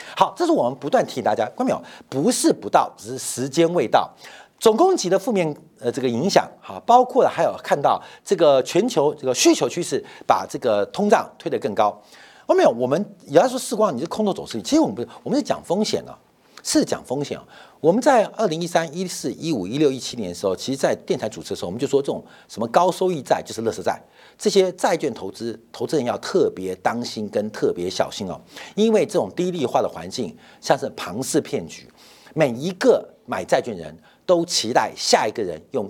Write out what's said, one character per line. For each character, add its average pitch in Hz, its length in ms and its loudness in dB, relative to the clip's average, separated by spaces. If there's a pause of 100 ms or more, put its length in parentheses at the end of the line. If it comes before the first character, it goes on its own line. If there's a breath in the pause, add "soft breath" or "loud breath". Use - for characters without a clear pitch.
(180 loud breath)
好， - 200 2
这 349 100 -2
是 330 60 2
我 131 180 2
们 135 80 -8
不 139 100 -8
断 220 160 2
提 - 100 -10
醒 113 100 -4
大 107 100 2
家， 107 100 0 (120)
观 254 120 -2
众 127 80 0
朋 - 80 -10
友， - 60 -20 (180 loud breath)
不 147 220 0
是 285 220 2
不 - 180 -10
到， 143 260 4
只 101 140 -16
是 131 80 -8
时 127 300 -6
间 165 260 2
未 131 140 2
到。 104 200 2 (500 loud breath)
总 220 180 6
供 370 180 4
给 190 140 -2
的 180 100 4
负 180 140 -4
面， 160 240 0 (220)
呃， 123 120 -2
这 123 120 -4
个 131 60 0
影 120 200 0
响， - 180 4 (140)
哈， 95 240 -14
包 247 180 8
括 254 220 2
了 135 60 2
还 170 120 -2
有 113 120 0 (100)
看 156 160 0
到 131 200 2 (220 loud breath)
这 202 140 -2
个 143 260 6
全 185 240 0
球 147 280 2
这 131 120 -10
个 127 80 2
需 330 200 6
求 143 120 0
趋 165 160 -4
势， 131 220 -4 (220 loud breath)
把 95 200 2
这 - 120 -8
个 104 340 2
通 208 160 -2
胀 175 180 4 (120)
推 165 120 -8
得 123 80 -2
更 107 160 -4
高。 104 160 2 (540 loud breath)
观 339 120 4
众 - 20 4
朋 359 60 6
友， 156 140 6
我 123 80 0
们 151 160 0 (260)
有 147 120 6
人 247 80 6
说 254 100 -6
世 - 160 -8
光 196 220 2
你 117 40 -6
是 - 60 -4
空 - 180 -4
头 196 100 0
走 73 120 -10
势， 110 140 -8
其 - 160 0
实 330 40 6
我 277 60 4
们 113 80 -4
不 123 60 -6
是， 120 80 -8 (140 loud breath)
我 139 80 -6
们 254 80 0
是 277 40 0
讲 - 220 -4
风 196 180 0
险 76 240 -2
啊， 65 60 -16 (500 loud breath)
是 - 220 2
讲 - 180 -4
风 139 220 -4
险 80 140 -8
啊。 - 60 -20 (360 loud breath)
我 156 100 6
们 226 120 4
在 240 240 6 (100)
二 220 120 0
零 156 120 -4
一 175 60 -4
三、 165 280 0
一 180 140 -4
四、 139 240 -6
一 165 180 -6
五、 101 160 -2
一 120 120 -4
六、 151 120 4
一 131 80 -4
七 120 200 -10
年 98 100 -6
的 87 60 -8
时 - 100 -6
候， 95 100 0
其 - 160 -6
实 135 60 -4
在 139 180 0 (120)
电 165 120 -2
台 117 80 -4
主 82 160 -10
持 - 60 -14
的 95 80 -6
时 - 60 -10
候， 92 60 -6
我 - 20 -6
们 110 100 -8
就 139 60 -2
说 135 160 2
这 - 60 -16
种 - 140 -6 (240 loud breath)
什 - 140 -10
么 117 80 -4
高 175 240 4
收 185 180 -2
益 151 120 -4
债 107 200 0
就 - 120 -14
是 113 80 -6
垃 110 100 0
圾 92 100 -10
债， 101 160 -2 (380 soft breath)
这 - 140 -2
些 185 220 4
债 190 220 0
券 156 200 -2
投 95 160 -12
资， 113 280 -8 (140)
投 120 140 -6
资 160 100 0
人 131 80 0
要 117 140 -2
特 127 320 2
别 92 320 -6
当 117 200 -2
心 110 280 -8
跟 104 200 -2
特 110 220 -2
别 87 160 -4
小 82 220 -2
心 95 180 -8
哦， 73 100 -8 (360 loud breath)
因 220 180 2
为 185 140 4
这 - 80 -6
种 113 200 -2
低 180 160 -2
利 170 140 -4
化 123 160 0
的 95 80 0
环 85 220 -12
境， - 260 -8 (240 loud breath)
像 139 180 2
是 135 160 -6
庞 101 280 -8
氏 139 180 0
骗 95 260 -4
局， - 240 -18 (440 loud breath)
每 151 160 2
一 135 220 -6
个 208 360 2 (160)
买 98 180 -6
债 127 200 0
券 117 120 -10
人 80 220 -14 (300 soft breath)
都 170 180 2
期 120 280 -4
待 120 220 0
下 156 320 2
一 110 60 -2
个 117 100 -6
人 82 180 -6 (120)
用 104 180 -4